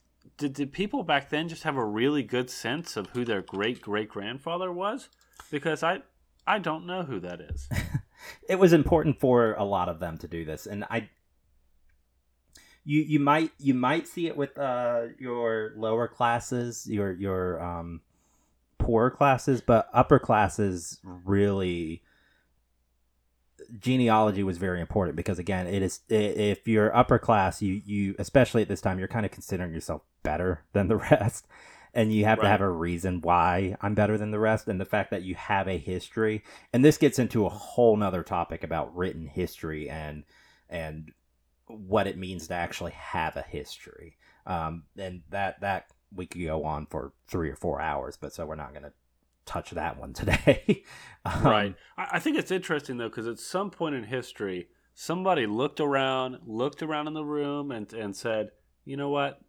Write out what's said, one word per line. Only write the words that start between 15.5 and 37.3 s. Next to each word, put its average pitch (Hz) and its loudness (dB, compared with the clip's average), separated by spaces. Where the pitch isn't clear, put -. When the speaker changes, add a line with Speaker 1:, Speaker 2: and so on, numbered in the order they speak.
Speaker 2:
lower 110 0
classes, 120 -2
your, 101 0
your, 92 -2
um, 85 -8
poorer 117 4
classes, 131 2
but 110 4
upper 127 6
classes 101 0
really, 90 0
genealogy 110 4
was 92 -2
very 90 -2
important 85 -2
because, 90 -4
again, 92 -4
it 95 0
is, 92 -2
i-, 113 4
if 104 2
you're 107 4
upper 123 6
class, 98 2
you, 98 0
you, 101 -2
especially 117 4
at 95 0
this 98 -4
time, 95 0
you're 95 -4
kind 110 -2
of - -8
considering 90 -6
yourself 80 -8
better 80 -2
than 101 4
the 110 4
<laughs> - -4
rest, - 4
and 110 2
you 104 4
have 110 6
to 107 2
Speaker 1:
Right. 101 6
Speaker 2:
have 101 6
a 98 2
reason 87 -2
why 87 2
I'm 104 -2
better 107 4
than 107 -4
the 107 -2
rest, 110 2
and 95 -2
the 95 -4
fact 101 -2
that 95 -4
you 92 -8
have 98 0
a 92 -2
history, 107 -4
and 123 6
this 151 8
gets 139 4
into 110 2